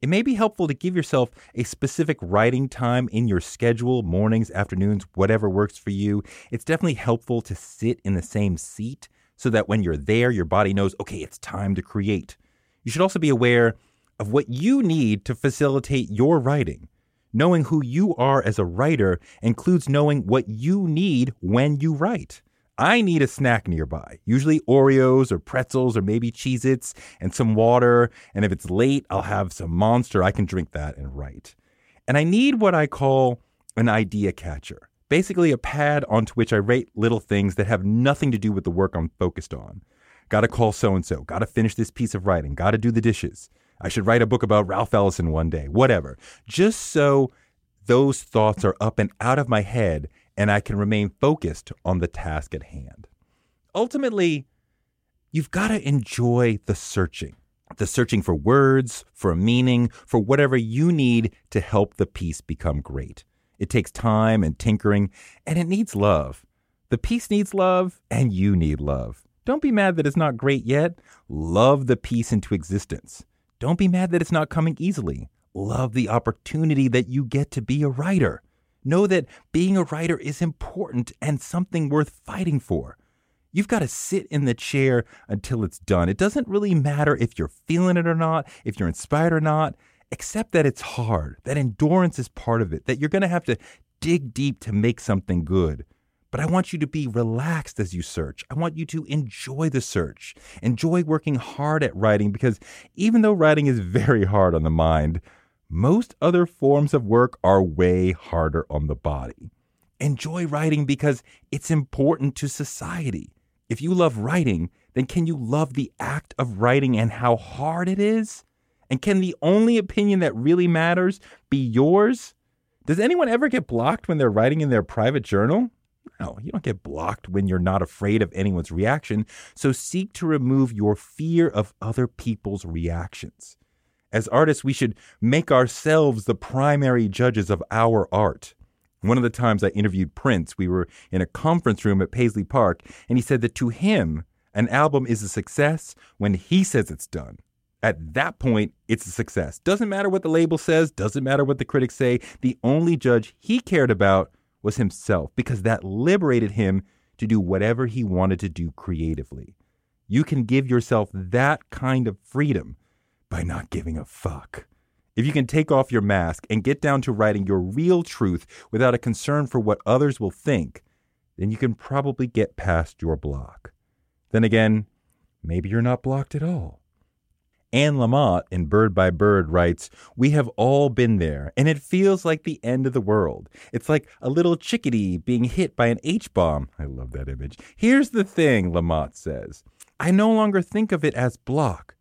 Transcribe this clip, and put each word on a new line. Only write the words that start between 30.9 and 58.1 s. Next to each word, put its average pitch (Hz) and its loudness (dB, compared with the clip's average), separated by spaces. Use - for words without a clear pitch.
and 67 -12
write. 69 -14
And 131 2
I 151 2
need 233 2
what 196 4
I 151 4
call 131 2
an 113 4
idea 104 0
catcher, - -12
basically 175 2
a 127 0
pad 147 -2
onto 110 0
which 113 0
I 113 2
write 117 0
little 113 0
things 101 0
that 101 0
have 98 0
nothing 131 0
to 117 -2
do 107 -2
with 95 -4
the 92 -2
work 92 0
I'm 80 -4
focused 90 -6
on. 64 -16
Gotta 110 2
call 110 2
so-and-so, 95 -2
gotta 98 -6
finish 113 0
this 110 -4
piece - -6
of 95 -6
writing, 78 0
gotta 98 0
do 117 0
the 113 0
dishes. - -4
I 92 -8
should 95 -2
write 117 4
a 113 2
book 117 0
about 104 2
Ralph 98 -2
Ellison 95 2
one 80 0
day, 76 -6
whatever. 92 0
Just 202 0
so 143 2
those 131 4
thoughts 107 0
are 95 2
up 107 -2
and 104 0
out 127 0
of 131 -2
my 113 2
head 98 -2
and 104 2
I 104 4
can 104 -6
remain 104 0
focused 135 -2
on 90 0
the 85 -2
task - -8
at 67 -10
hand. 69 -20
Ultimately, 202 0
you've 156 -4
gotta 202 -2
enjoy 120 0
the 101 -2
searching. - -6
The 101 -4
searching 117 0